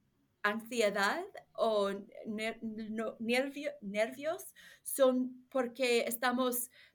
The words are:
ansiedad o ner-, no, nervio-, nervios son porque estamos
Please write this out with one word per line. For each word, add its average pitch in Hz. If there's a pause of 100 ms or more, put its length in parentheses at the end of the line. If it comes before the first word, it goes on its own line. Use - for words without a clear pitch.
(420)
ansiedad 220 (300)
o 208 (360)
ner-, 220
no, 220
nervio-, 277
nervios 262 (280)
son 254
porque 240
estamos 247 (240)